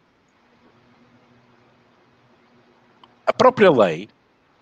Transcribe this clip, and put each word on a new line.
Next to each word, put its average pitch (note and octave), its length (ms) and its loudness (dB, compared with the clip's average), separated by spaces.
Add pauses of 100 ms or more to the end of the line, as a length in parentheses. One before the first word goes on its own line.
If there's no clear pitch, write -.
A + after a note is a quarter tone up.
(3250)
A C3+ 60 -4
própria A#3+ 380 2
lei F#2+ 380 -2 (540)